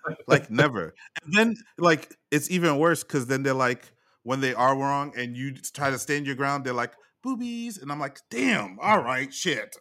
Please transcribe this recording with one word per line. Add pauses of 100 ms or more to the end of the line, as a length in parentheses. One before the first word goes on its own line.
(260)
Like,
never. (280)
And
then, (200)
like, (140)
it's
even
worse
'cause
then
they're
like, (300)
when
they
are
wrong
and
you
s-,
try
to
stand
your
ground,
they're
like, (280)
"Boobies."
And
I'm
like, (100)
"Damn,
all
right,
shit,